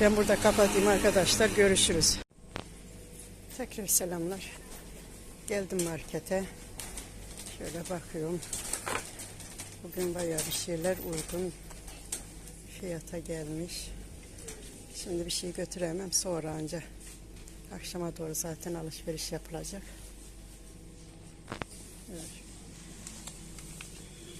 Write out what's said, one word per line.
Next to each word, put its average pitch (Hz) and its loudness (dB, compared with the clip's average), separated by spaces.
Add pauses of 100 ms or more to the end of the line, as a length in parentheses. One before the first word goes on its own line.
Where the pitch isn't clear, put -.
Ben 208 10
burada 208 8
kapatayım 208 10
arkadaşlar. 196 8
Görüşürüz. 190 8 (1400)
Tekrar 226 -6
selamlar. 180 2 (960)
Geldim 190 0
markete. 165 -2 (1120)
Şöyle 165 -6
bakıyorum. 165 -2 (1400)
Bugün 175 0
bayağı 165 0
bir 165 -4
şeyler 175 0
uygun 175 -2 (1300)
fiyata 170 -6
gelmiş. 160 -4 (1040)
Şimdi 170 -2
bir 175 -2
şey 175 -2
götüremem. 180 -2
Sonra 160 2
anca 156 -2 (920)
akşama 170 -4
doğru 156 -4
zaten 170 -2
alışveriş 160 -4
yapılacak. 160 -6 (2250)
Evet. 165 -6 (2250)